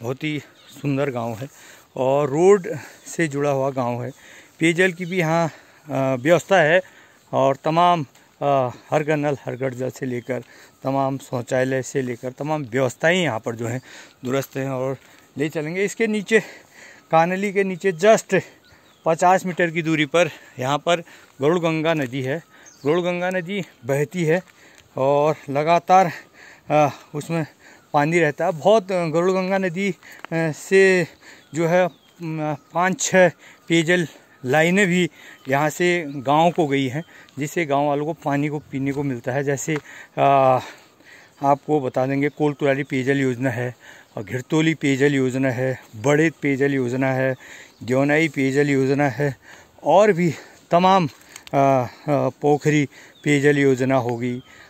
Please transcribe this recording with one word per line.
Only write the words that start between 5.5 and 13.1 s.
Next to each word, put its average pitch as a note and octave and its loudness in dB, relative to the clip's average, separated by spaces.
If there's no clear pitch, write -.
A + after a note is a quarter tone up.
व्यवस्था E3 2
है D#3+ 4
और C3+ 2
तमाम, E3 2
अ, C#3 0
हर D3+ 0
घर D3+ -2
नल, D3 -2
हर B2+ -8
घर B2+ -6
जल B2+ -6
से - -10
लेकर B2 -6
तमाम C3+ -2
शौचालय C3 -2
से C3+ -6
लेकर B2 -8
तमाम D3+ -6
व्यवस्थाएं C3+ 0